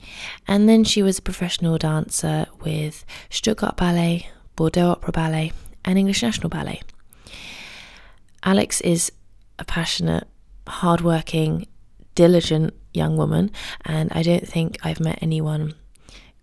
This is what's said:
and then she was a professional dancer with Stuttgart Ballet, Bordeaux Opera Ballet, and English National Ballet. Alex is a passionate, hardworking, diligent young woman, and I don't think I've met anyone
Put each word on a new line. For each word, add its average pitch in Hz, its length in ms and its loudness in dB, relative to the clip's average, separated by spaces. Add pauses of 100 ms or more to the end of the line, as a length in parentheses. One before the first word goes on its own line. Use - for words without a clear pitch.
(480)
and 202 220 4
then 226 140 8
she 214 200 2
was 190 160 2
a - 40 -14
professional 175 540 -2
dancer 156 720 -2 (140)
with 156 440 -6 (240)
Stuttgart - 480 -2
Ballet, 170 520 0 (260)
Bordeaux 175 360 2
Opera - 200 -4
Ballet, 160 400 -2 (320)
and 185 140 2
English 196 240 2
National 214 280 -2
Ballet. - 320 -8 (1600)
Alex - 380 2
is 170 300 0 (460)
a 175 80 -12
passionate, 165 600 -2 (400)
hardworking, 165 1000 0 (480)
diligent 170 580 6 (200)
young 156 220 0
woman, 156 360 2 (340)
and 156 260 -2
I 165 120 -2
don't 170 240 2
think 165 360 -4
I've 160 160 -4
met 160 220 -2
anyone 156 540 -2 (680)